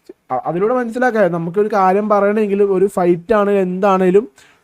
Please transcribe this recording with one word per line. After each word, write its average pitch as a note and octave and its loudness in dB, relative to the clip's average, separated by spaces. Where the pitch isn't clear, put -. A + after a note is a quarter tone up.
അ-, B2+ -4
അതിലൂടെ F3+ -2
മനസ്സിലാക്കാം A#3 0
നമുക്കൊരു F3 -2
കാര്യം G3+ 2
പറയണമെങ്കിലും G3+ 0
ഒരു F#3 2
ഫൈറ്റ് F3 0
ആണ് G3+ 0
എന്താണേലും F#3 2